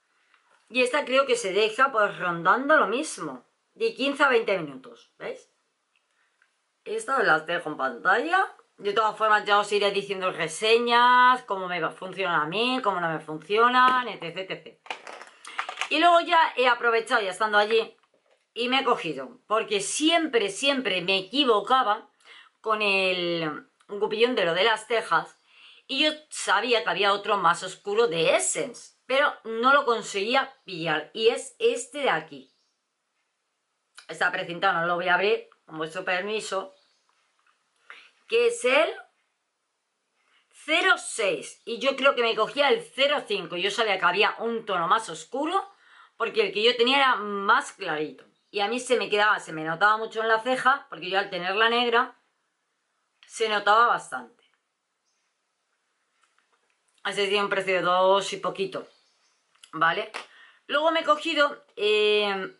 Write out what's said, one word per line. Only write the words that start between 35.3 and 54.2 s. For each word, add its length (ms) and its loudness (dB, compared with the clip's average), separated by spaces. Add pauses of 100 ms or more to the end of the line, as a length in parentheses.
con 100 -16
vuestro 260 -8
permiso, 720 -6 (1500)
que 200 2
es 180 -2
el 240 4 (1600)
cero 480 0
seis, 680 -4
y 120 -8
yo 180 0
creo 200 2
que 80 0
me 120 0
cogía 340 0
el 120 2
cero 460 -2
cinco. 300 -6
Yo 120 -2
sabía 300 0
que 60 -2
había 340 2
un 260 -6
tono 220 -2
más 220 0
oscuro, 600 -6 (480)
porque 240 -2
el 100 0
que 120 -4
yo 120 4
tenía 220 4
era 200 4
más 560 -2
clarito, 500 -8 (260)
y 120 -6
a 60 0
mí 120 -4
se 180 0
me 100 -2
quedaba, 320 2
se 140 -12
me 100 -6
notaba 340 2
mucho 260 -6
en 60 0
la 100 4
ceja, 500 0
porque 220 -10
yo 80 2
al 100 -4
tenerla 400 0
negra, 460 0 (1120)
se 220 -4
notaba 380 4
bastante. 560 -4 (2500)